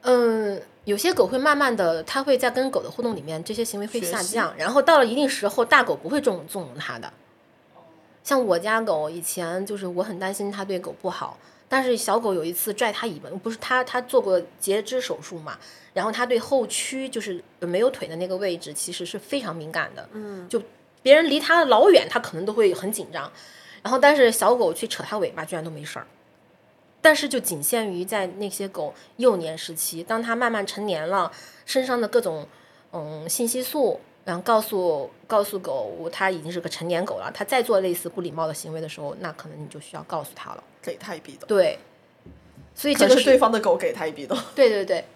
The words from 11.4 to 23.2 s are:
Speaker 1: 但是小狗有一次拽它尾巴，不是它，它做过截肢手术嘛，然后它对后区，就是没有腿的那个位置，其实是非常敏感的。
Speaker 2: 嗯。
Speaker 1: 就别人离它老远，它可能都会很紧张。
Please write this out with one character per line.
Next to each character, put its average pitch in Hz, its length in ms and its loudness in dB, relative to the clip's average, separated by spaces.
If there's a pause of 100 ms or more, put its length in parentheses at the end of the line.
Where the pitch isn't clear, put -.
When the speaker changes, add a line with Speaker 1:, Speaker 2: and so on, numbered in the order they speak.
Speaker 1:
但 262 160 0
是 247 140 2
小 208 200 0
狗 233 160 0
有 165 120 -2
一 170 80 -6
次 190 180 -4
拽 208 220 0
它 233 140 -6
尾 160 120 -8
巴， 143 100 -18 (140)
不 226 80 -4
是 220 80 -10
它， 254 240 0
它 254 160 -2
做 254 220 2
过 185 180 2 (200)
截 196 220 0
肢 247 200 -4
手 - 200 -6
术 170 180 -14
嘛， 151 180 -14 (360)
然 190 120 -2
后 220 60 -2
它 233 140 -2
对 240 140 2
后 247 280 2
区， 262 420 -6
就 240 100 -6
是 190 240 -8 (160)
没 175 200 -2
有 247 100 4
腿 262 180 -8
的 160 80 -10
那 175 100 -4
个 185 120 -4
位 185 180 -2
置， 165 160 -12
其 160 220 -8
实 180 120 -8
是 190 140 -10
非 277 220 -6
常 202 120 -8
敏 160 180 -10
感 160 220 -4
的。 - 200 -16
Speaker 2:
嗯。 202 340 -12
Speaker 1:
就 214 140 -2 (400)
别 262 140 10
人 320 140 6
离 277 80 2
它 330 280 4
老 262 240 8
远， 339 200 8
它 240 100 0
可 - 180 -10
能 175 80 -4
都 214 80 -4
会 214 200 4
很 185 160 -6
紧 208 220 -8
张。 143 180 -8 (520)